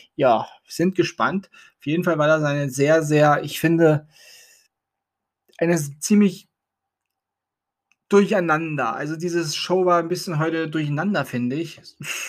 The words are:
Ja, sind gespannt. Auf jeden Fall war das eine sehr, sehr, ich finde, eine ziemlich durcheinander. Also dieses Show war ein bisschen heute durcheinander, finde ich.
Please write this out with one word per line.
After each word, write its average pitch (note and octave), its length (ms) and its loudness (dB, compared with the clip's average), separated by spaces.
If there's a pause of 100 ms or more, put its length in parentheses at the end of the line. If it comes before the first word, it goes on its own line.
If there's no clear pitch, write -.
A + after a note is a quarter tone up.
(160)
Ja, B2 320 2 (200)
sind F3+ 280 -2
gespannt. E3+ 540 -2 (300)
Auf - 60 -18
jeden D#3+ 180 -2
Fall E3+ 140 0
war D3+ 100 2
das D#3 160 2
eine C#3+ 260 -2
sehr, C#3+ 340 2
sehr, D3 400 4
ich D3 160 -10
finde, E3 480 4 (1500)
eine E3+ 200 0 (220)
ziemlich G3+ 500 2 (1600)
durcheinander. E3 880 2
Also D3+ 200 -8
dieses E3 400 -4
Show F#3 300 -2
war F3 140 4
ein E3 100 -4
bisschen F3 280 -6
heute D#3+ 320 -2
durcheinander, D#3 560 -2
finde B2 300 -4
ich. D#3 260 -10 (480)